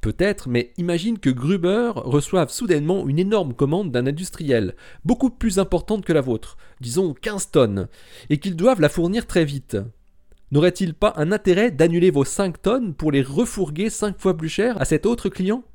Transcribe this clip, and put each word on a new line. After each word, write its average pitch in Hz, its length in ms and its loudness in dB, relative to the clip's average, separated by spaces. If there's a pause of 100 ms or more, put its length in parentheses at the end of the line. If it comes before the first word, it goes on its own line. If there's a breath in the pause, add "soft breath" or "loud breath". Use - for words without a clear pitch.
Peut-être, 185 460 -2
mais 120 300 -2
imagine 175 400 -2
que 139 140 0
Gruber 180 640 2
reçoive 147 560 0
soudainement 170 560 0
une 139 100 0
énorme 190 360 0
commande 156 380 0
d'un 120 140 0
industriel, 139 680 -2 (280 loud breath)
beaucoup 240 280 0
plus 202 260 -2
importante 190 480 0
que 170 80 0
la 151 80 4
vôtre, 123 360 -4 (240 soft breath)
disons 135 320 -2
quinze 208 360 -8
tonnes, 104 380 2 (420 loud breath)
et 151 80 2
qu'ils 185 180 -6
doivent 208 240 4
la 147 100 6
fournir 180 360 -2
très 175 180 2
vite. 139 340 -6 (760)
N'aurait-il 170 420 2
pas 208 240 0
un 160 160 0
intérêt 208 380 2
d'annuler 170 380 4
vos 139 140 2
cinq 185 380 -4
tonnes 220 320 -2
pour 156 180 -2
les 139 100 2
refourguer 160 680 -2
cinq 208 280 -4
fois 185 200 0
plus 160 100 -6
cher 214 320 -2
à 151 60 -2
cet 151 200 0
autre 233 220 -2
client ? 196 480 -4